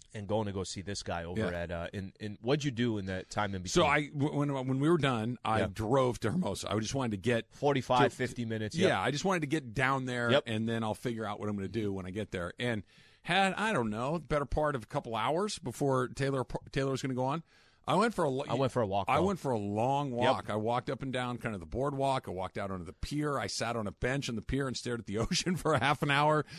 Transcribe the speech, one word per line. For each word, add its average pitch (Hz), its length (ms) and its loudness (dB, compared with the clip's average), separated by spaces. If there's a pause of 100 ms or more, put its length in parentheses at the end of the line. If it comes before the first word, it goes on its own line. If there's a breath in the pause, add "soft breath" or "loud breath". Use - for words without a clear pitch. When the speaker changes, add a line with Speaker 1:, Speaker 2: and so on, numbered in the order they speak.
(140)
Speaker 1:
and 101 140 -8
going 107 180 0
to 98 80 -6
go 95 100 -2
see - 180 -8
this 95 220 -6
guy 85 220 -4
over 92 160 -4
Speaker 2:
Yeah. 104 80 0
Speaker 1:
at, 87 220 -4
uh, 85 200 -4
in, 95 300 -8
in, 104 200 -8
what'd 135 220 0
you 143 80 0
do 117 260 0
in 95 100 -4
that 92 220 -4
time 104 240 -2
in 90 140 -4
Speaker 2:
So 175 160 4
Speaker 1:
between? 143 80 6
Speaker 2:
I, 147 160 2 (100)
w-, 147 220 0
when, 143 140 0 (140)
when 131 120 0
we 147 100 4
were 175 80 6
done, 123 460 2
I 110 160 2
Speaker 1:
Yeah. 95 140 2
Speaker 2:
drove 113 480 2
to 104 100 2
Hermosa. 101 420 -2
I 107 60 2
just 107 160 -4
wanted 120 160 0
to 101 60 -2
get 113 340 0
Speaker 1:
Forty-five, 127 600 4
Speaker 2:
to - 40 -16
Speaker 1:
fifty 123 300 -4
minutes, 110 320 -4
Speaker 2:
Yeah, 180 100 4
Speaker 1:
yep. 123 120 4
Speaker 2:
I 113 120 0
just 143 140 -2
wanted 185 160 2
to 147 60 -4
get 131 260 -2
down 131 320 2
there, 120 260 0
Speaker 1:
Yep. 143 160 6
Speaker 2:
and 113 220 0
then 113 160 0
I'll 107 100 0
figure 113 300 -4
out 101 160 -4
what 104 80 -4
I'm 104 80 -2
gonna 98 100 -4
do 101 240 -2
when 95 140 -4
I 92 60 -8
get 101 200 -6
there. 90 280 -4
And 120 240 -2 (400 soft breath)
had, 190 320 2
I 214 180 0
don't 117 160 2
know, 131 300 -2
better 143 260 0
part 151 300 0
of 113 80 -4
a - 40 -18
couple 123 300 -4
hours 160 420 0
before 131 480 2
Taylor, 135 380 -2 (260)
Taylor 135 200 0
was 131 100 -2
gonna 131 120 -2
go 127 120 0
on. 151 180 -2 (440 soft breath)
I 147 60 2
went 208 220 4
for 180 100 2
a 143 60 4
lo- 135 180 -2
Speaker 1:
I 113 60 0
went 131 160 2
for 123 100 2
a 107 60 2
walk, 95 200 2
Speaker 2:
I 131 100 4
Speaker 1:
though. 175 100 4
Speaker 2:
went 196 120 0
for 139 120 -2
a 113 80 0
long 123 500 0
Speaker 1:
Yep. 120 80 -4
Speaker 2:
walk. 120 320 2
I 104 60 0
walked 117 340 -2
up 135 140 -4
and 131 100 -6
down 123 240 -2
kind 113 160 -4
of 92 80 -6
the 80 60 -12
boardwalk. 135 600 0
I 98 40 -8
walked 92 260 -6
out 101 140 -4
onto 92 120 -6
the 90 100 -12
pier. 147 440 -2
I 110 80 -2
sat 117 300 -2
on 110 100 -2
a 95 60 -4
bench 131 360 -2
on 120 80 -4
the 104 60 -4
pier 135 260 -2
and - 80 -4
stared 120 260 -4
at - 40 -12
the 101 140 -2
<laughs> - 0 -
ocean 170 360 0
for 156 180 0
a 123 60 4
half 143 220 2
an 147 80 0
hour. 147 380 4 (120)